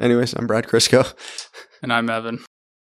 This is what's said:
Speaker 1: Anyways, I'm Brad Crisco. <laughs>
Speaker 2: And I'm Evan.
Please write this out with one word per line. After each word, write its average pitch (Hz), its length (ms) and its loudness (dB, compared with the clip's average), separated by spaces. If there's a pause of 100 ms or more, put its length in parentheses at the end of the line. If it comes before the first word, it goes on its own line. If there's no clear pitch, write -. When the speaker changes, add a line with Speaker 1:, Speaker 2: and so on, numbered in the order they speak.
Speaker 1:
Anyways, 120 320 2
I'm - 140 -6
Brad 110 200 0
Crisco. 123 460 4 (360)
<laughs> - 340 -20
Speaker 2:
And 120 100 -4
I'm 117 160 0
Evan. 113 340 -6 (500)